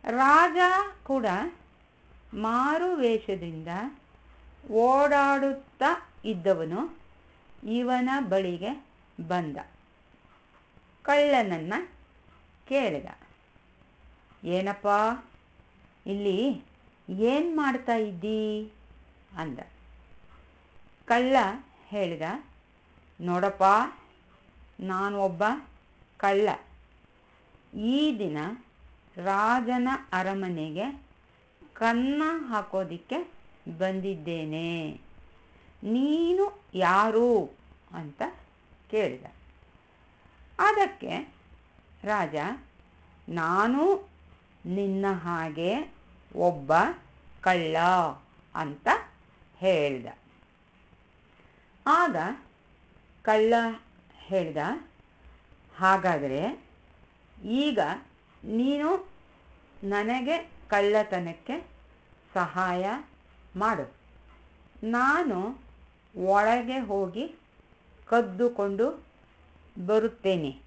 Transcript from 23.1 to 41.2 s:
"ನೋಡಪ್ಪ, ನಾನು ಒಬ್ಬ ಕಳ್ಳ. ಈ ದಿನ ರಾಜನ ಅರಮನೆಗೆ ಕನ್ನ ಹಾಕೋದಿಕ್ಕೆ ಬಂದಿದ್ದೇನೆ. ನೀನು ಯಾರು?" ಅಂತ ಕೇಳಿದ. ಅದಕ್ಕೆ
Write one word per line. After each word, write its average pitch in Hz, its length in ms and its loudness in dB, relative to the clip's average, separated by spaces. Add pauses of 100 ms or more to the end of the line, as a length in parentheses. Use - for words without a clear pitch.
"ನೋಡಪ್ಪ, 180 420 0 (1160)
ನಾನು 190 400 -4
ಒಬ್ಬ 190 240 0 (760)
ಕಳ್ಳ. 196 320 2 (1300)
ಈ 254 420 0
ದಿನ 160 180 -4 (800)
ರಾಜನ 233 720 0 (240)
ಅರಮನೆಗೆ 185 880 -4 (720)
ಕನ್ನ 254 500 0 (240)
ಹಾಕೋದಿಕ್ಕೆ 190 840 -6 (460)
ಬಂದಿದ್ದೇನೆ. 165 1120 -4 (920)
ನೀನು 330 800 0 (100)
ಯಾರು?" 208 720 4 (460)
ಅಂತ 160 300 -12 (680)
ಕೇಳಿದ. 170 340 -2 (1300)
ಅದಕ್ಕೆ - 760 0 (680)